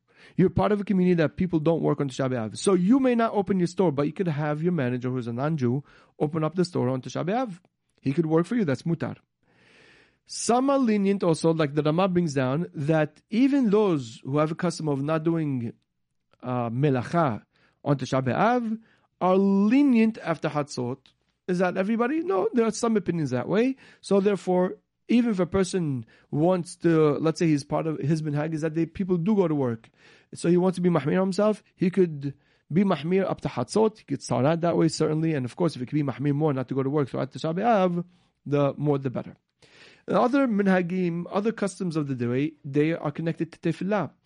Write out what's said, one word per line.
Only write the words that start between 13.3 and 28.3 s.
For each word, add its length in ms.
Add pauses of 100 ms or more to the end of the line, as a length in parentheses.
those 540
who 160
have 120
a 40
custom 320
of 160
not 200
doing, 500 (680)
uh, 300
melacha 720 (400)
on 140
Tisha 260
B'Av 560 (420)
are 160
lenient 840
after 260
Hatzot. 480 (500)
Is 120
that 180
everybody? 440
No, 320
there 120
are 60
some 260
opinions 320
that 180
way. 280 (260)
So 180
therefore, 580 (300)
even 220
if 100
a 60
person 640 (240)
wants 460
to, 420
let's 180
say 80
he's 180
part 220
of, 140
his 240
minhag 320